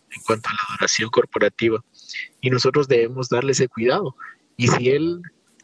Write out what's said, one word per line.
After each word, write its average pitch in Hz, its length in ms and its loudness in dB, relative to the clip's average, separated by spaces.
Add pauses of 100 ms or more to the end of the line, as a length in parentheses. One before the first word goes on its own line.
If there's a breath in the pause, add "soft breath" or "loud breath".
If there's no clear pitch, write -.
(140)
en - 120 -18
cuanto 113 220 -2
a 107 40 -2
la 104 160 -6
adoración 101 420 -2
corporativa. 113 720 0 (560 loud breath)
Y 131 100 -2
nosotros 131 360 2
debemos 127 420 2
darle 127 240 0
ese 127 160 0
cuidado. 131 460 -2 (420 loud breath)
Y 120 120 2
si 123 220 2
Él, 165 320 0 (420)